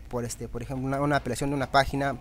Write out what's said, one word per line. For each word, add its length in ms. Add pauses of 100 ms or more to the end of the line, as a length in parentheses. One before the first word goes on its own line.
por 160
este, 240
por 140
ejemplo, 260
una, 140
una 160
apelación 320
de 80
una 120
página, 520